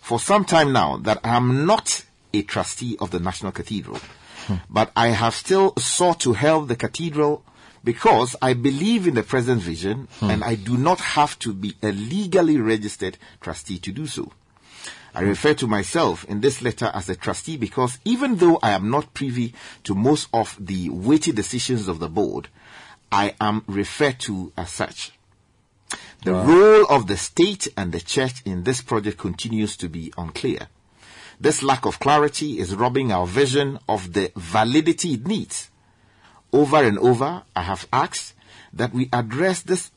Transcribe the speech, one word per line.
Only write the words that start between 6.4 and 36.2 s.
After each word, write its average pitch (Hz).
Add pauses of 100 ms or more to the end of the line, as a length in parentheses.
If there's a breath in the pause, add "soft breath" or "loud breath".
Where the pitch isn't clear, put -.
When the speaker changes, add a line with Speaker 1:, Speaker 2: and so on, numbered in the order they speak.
Speaker 1:
the 120
cathedral 151 (400 soft breath)
because 120
I 127
believe 156
in 156
the 113
present 123
vision 95 (120)
Speaker 2:
Hmm. 104
Speaker 1:
and 87
I 113
do 110
not 165
have -
to 113
be 98
a 104
legally 165
registered 107 (240 loud breath)
trustee 87
to 98
do 143
so. - (840 loud breath)
I -
refer 101
to 135
myself 104
in 104
this 127
letter 120
as 98
a 90
trustee 110
because 127
even 247
though 170
I 107
am 98
not 143
privy 123 (300 loud breath)
to 101
most 135
of 113
the 90
weighty 139
decisions 113
of 82
the 82
board, 82 (640 loud breath)
I 101
am 107
referred 101
to 95
as 90
such. - (1120 loud breath)
The 185
Speaker 2:
Wow. 92
Speaker 1:
role 208
of 127
the 95
state -
and 92
the 85
church 131
in 90
this 127
project 107
continues 107
to 92
be 82
unclear. 87 (720 loud breath)
This 151
lack 135
of 95
clarity 147
is 92
robbing 123
our 90
vision 135 (100)
of 95
the 95
validity 127
it 117
needs. - (840 soft breath)